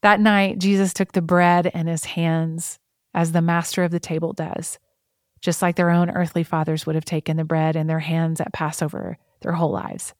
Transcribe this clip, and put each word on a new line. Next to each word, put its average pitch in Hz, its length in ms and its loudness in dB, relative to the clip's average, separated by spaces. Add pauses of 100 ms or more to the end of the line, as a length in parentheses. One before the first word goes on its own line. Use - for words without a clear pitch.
That 208 200 6
night, 202 380 4
Jesus 196 360 2
took - 180 -2
the 185 100 2
bread 175 440 4
in 170 200 -2
his 165 200 -4
hands, 165 720 -2 (340)
as 170 200 0
the 170 100 2
master 170 420 0
of 170 60 0
the 170 100 -2
table 165 320 -4
does, - 460 -8 (640)
just 170 180 -2
like 175 160 0
their 175 140 2
own 175 200 4
earthly 170 320 -2
fathers 160 440 -2
would 156 80 -2
have 160 100 -2
taken 160 320 -4
the 160 80 -2
bread 160 320 0
in 156 100 -2
their 160 140 0
hands 165 400 -2
at - 140 -6
Passover - 640 -6 (240)
their - 100 -4
whole 165 180 0
lives. - 500 -8